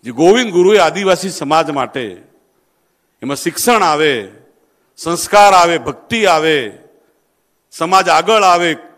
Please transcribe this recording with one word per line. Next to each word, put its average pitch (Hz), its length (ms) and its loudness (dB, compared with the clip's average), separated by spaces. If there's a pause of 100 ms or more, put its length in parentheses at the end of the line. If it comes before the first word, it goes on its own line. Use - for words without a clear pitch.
જે 120 60 -12
ગોવિંદ 196 380 2
ગુરુએ 185 300 2
આદિવાસી 180 500 -2
સમાજ 156 400 -2
માટે, 131 360 -6 (1160)
એમાં 135 160 -8
શિક્ષણ 214 480 -2
આવે, 151 280 0 (840)
સંસ્કાર 196 540 2
આવે, 170 260 4
ભક્તિ 151 460 -8
આવે, 160 320 0 (1160)
સમાજ 175 360 0
આગળ 185 340 2
આવે 175 260 2 (280)